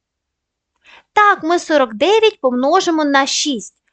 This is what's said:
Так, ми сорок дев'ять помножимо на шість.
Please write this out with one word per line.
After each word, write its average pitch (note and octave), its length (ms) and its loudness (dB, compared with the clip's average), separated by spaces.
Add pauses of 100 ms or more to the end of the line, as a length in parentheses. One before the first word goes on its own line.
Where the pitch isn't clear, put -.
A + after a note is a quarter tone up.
(1120)
Так, G#4 300 2
ми E4 160 0
сорок C4+ 360 0
дев'ять G#4+ 460 0
помножимо D#4 640 0
на C#4 220 0
шість. C4+ 480 -6 (180)